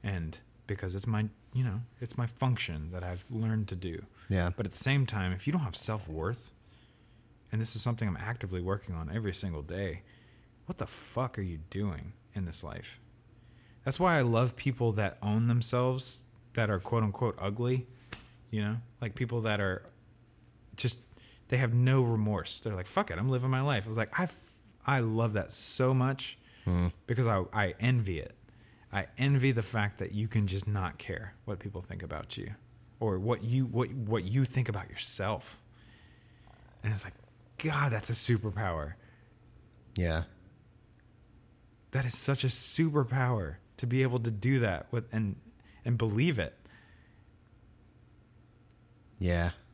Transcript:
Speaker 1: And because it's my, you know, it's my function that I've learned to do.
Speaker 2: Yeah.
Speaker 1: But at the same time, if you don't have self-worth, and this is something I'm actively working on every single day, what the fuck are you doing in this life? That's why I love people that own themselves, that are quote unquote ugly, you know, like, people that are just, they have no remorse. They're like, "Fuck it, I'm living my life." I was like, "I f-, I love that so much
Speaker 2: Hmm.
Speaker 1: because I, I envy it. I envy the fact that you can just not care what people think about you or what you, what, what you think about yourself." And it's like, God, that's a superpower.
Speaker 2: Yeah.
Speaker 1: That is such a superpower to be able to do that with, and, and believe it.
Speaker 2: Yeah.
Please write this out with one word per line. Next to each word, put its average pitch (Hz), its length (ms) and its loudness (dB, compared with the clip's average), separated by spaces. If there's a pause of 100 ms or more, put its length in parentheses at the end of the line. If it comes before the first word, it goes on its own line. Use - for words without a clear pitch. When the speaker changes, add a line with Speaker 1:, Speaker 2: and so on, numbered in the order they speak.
Speaker 1:
And 87 340 -4 (280)
because 95 300 -4
it's 101 100 -4
my, 107 220 0 (260)
you 127 100 0
know, 113 180 -2 (200)
it's 120 160 -8
my 123 80 0
function 95 680 -2
that 90 120 -6
I've 90 260 -6
learned 110 380 0
to 95 80 -6
do. 90 280 -6 (260)
Speaker 2:
Yeah. 87 260 4
Speaker 1:
But 107 100 -2
at 95 60 -6
the - 80 -10
same 135 260 2
time, 95 260 0
if 90 140 -4
you 147 80 2
don't 175 80 2
have 107 140 -2
self-worth, 95 760 -4 (1000)
and 110 100 0
this 113 140 -2
is 107 60 0
something 117 260 0
I'm 90 100 0
actively 98 440 -4
working 92 340 -2
on 80 180 -6
every 104 200 -2
single 85 280 -4
day, 87 400 -4 (640)
what - 140 -10
the - 80 -4
fuck - 500 -6
are 101 60 -2
you 85 160 -4 (100)
doing 95 440 -4 (200)
in 95 120 -4
this 82 180 -10
life? - 360 -12 (840)
That's 135 140 -2
why 175 180 6
I 143 40 6
love 120 360 4
people 120 360 0
that 101 280 0
own 117 260 4
themselves, 123 760 0 (320)
that 110 140 2
are 98 100 2
quote 113 240 0
unquote 104 360 0
ugly, 120 480 -2 (640)
you 107 100 0
know, 104 160 0 (220)
like, 107 160 -6
people 120 260 -2
that 107 200 2
are 92 220 0 (920)
just, - 240 -2 (480)
they 127 100 0
have 123 160 2
no 127 280 6
remorse. 107 580 2
They're 107 160 -4
like, 92 120 -6
"Fuck - 240 0
it, 80 60 -4
I'm 117 120 0
living 131 200 2
my 131 120 2
life." 131 240 0
I - 40 -8
was 110 80 -4
like, - 220 -2
"I 180 40 2
f-, - 280 -8 (340)
I 135 140 2
love 113 340 2
that 101 200 -2
so - 400 2
much 131 440 0 (280)
Speaker 2:
Hmm. 87 220 4 (180)
Speaker 1:
because 120 220 2
I, 101 160 4 (100)
I 101 260 0
envy 110 400 2
it. - 160 -10 (560)
I 98 160 -2 (100)
envy 135 360 4
the 117 100 2
fact 104 360 -2
that 95 120 -4
you 104 160 -2
can 107 200 2
just 98 200 -2
not 98 300 -2
care - 360 -8 (120)
what 101 140 -6
people 98 200 -8
think 90 240 -10
about 76 340 -8
you - 180 -8 (440)
or 104 200 2
what 110 240 2
you, 127 220 4
what, 117 280 2
what 110 320 0
you 123 180 4
think 127 240 2
about 101 220 -4
yourself." - 720 -4 (1200)
And 107 80 0
it's 101 140 -4
like, - 80 -12 (440)
God, 143 340 0
that's 110 180 -2
a 117 40 0
superpower. 98 800 0 (1040)
Speaker 2:
Yeah. 85 280 2 (1700)
Speaker 1:
That 131 140 0
is 120 120 -2
such - 260 0
a 135 40 4
superpower 127 1080 2 (220)
to 123 100 -4
be 127 160 4
able 127 160 2
to 117 120 0
do 120 280 2
that 98 320 0
with, 120 200 -2
and, 110 240 0 (500)
and 117 120 2
believe 117 420 2
it. 78 140 -2 (2750)
Speaker 2:
Yeah. 87 320 4 (220)